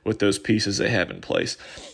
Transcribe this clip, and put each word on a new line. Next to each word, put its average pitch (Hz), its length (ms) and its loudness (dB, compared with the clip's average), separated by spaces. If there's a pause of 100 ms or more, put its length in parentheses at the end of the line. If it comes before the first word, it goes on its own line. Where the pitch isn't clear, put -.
with 110 160 -2
those 101 200 4
pieces 107 380 2
they 107 120 0
have 98 200 2
in 90 120 -12
place. - 340 -2 (380)